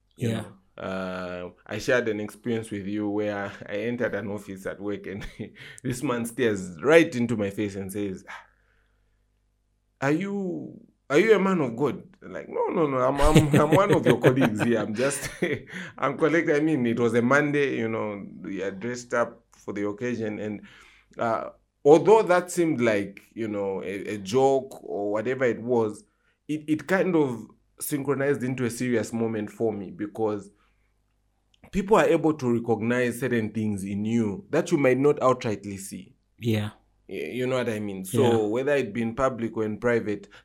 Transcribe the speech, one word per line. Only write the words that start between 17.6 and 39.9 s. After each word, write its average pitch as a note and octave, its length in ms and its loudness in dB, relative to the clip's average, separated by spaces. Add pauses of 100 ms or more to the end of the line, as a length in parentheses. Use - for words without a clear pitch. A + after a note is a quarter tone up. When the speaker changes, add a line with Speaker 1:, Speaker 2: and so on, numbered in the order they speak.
Speaker 1:
you A2+ 120 -2
know, G#2+ 360 -4 (160)
we F#2 180 -8
had F#2+ 220 -6
dressed B2 340 -8
up A#2+ 280 -2 (140)
for - 180 -12
the G2+ 140 -2
occasion." A2 500 -4
And, G#2 240 -8 (560)
uh, G2 320 -2 (340)
although E3+ 380 8
that F3 280 0
seemed D#3+ 300 0
like, G2+ 400 0 (140)
you A2 140 -6
know, G2 340 -4
a, G2 320 -8
a G#2+ 40 -8
joke B2+ 640 0
or G2+ 300 -4
whatever B2+ 320 -2
it A2+ 160 0
was, A2 440 -2 (440)
it, D3+ 200 -6
it D#3 180 -2
kind F#3 300 2
of B2 300 0 (340)
synchronized C#3 600 -2
into B2+ 220 -2
a A#2 60 0
serious A#2 420 -2
moment A2+ 380 -2
for A2+ 220 -2
me G2+ 180 -10
because G#2 600 -4 (1200)
people G3+ 240 2
are D#3 100 6
able D#3 280 4
to B2 260 0
recognize A#2 600 0
certain A#2 300 0
things G#2+ 340 -2
in G2+ 200 -4
you A2 460 0
that - 200 0
you E3+ 80 4
might B2+ 200 4
not C#3+ 220 4
outrightly A2 580 0
see. - 360 -16 (240)
Speaker 2:
Yeah. G#2+ 320 -2 (380)
Speaker 1:
Y-, D#2 240 -8
you B2 140 -4
know B2+ 100 -2
what A#2+ 140 -2
I G#2+ 100 -4
mean? G2 240 -6
So A#2 180 0
Speaker 2:
Yeah. A#2 260 4
Speaker 1:
whether C3 280 0
it A#2 160 -2
be A#2 100 -6
in A2+ 120 -4
public A#2 420 -2
or A2 80 -2
in G#2+ 140 -4
private, G#2 500 -2 (160)